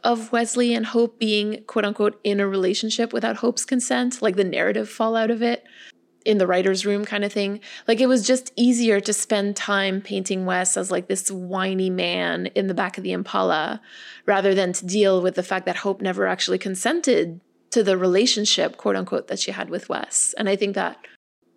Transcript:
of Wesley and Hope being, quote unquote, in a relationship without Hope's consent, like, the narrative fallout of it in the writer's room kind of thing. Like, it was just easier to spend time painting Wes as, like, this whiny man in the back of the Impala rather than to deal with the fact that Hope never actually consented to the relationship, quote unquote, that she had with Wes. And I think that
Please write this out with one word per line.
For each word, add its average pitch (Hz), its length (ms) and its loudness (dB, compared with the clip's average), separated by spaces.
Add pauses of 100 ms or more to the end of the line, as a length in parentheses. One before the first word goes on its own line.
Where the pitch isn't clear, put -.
of 226 260 -2
Wesley 240 420 2
and 226 120 0
Hope 233 340 0
being, 214 460 0
quote - 180 -2
unquote, 208 400 0
in 202 160 0
a 202 80 2
relationship 196 640 -2
without 226 240 -2
Hope's 240 300 -2
consent, 247 560 0
like, 202 160 2
the 202 80 4
narrative 202 420 0
fallout 226 440 0
of 226 100 -2
it 240 240 -2 (600)
in 214 120 4
the 185 100 4
writer's 185 380 2
room 202 180 0
kind 202 220 -4
of 202 80 -4
thing. 202 260 -2 (300)
Like, 226 100 4
it 262 60 6
was 247 200 4
just 254 300 0
easier 233 460 4
to 214 100 -4
spend 202 460 0
time 196 420 0
painting 190 460 -4
Wes 185 320 0
as, 185 140 -4
like, 180 160 -2
this 190 220 -2
whiny 190 600 -2
man 180 560 -2 (100)
in 190 120 0
the 190 60 -2
back 180 240 -4
of 190 60 -10
the 185 80 -4
Impala 185 720 0 (440)
rather 196 300 4
than 185 180 0
to 185 120 -8
deal 190 360 4
with 180 140 0
the 180 80 -2
fact 185 220 -4
that 180 120 -2
Hope 196 240 -4
never 190 240 -2
actually 185 320 0
consented 190 840 0 (300)
to 226 120 4
the 190 140 4
relationship, 196 800 2
quote 202 180 0
unquote, 190 320 -4
that 190 120 -8
she - 120 -4
had 190 180 -6
with 170 200 -8
Wes. - 480 -2
And 202 100 -2
I 196 80 2
think 196 200 -2
that 180 300 -6 (520)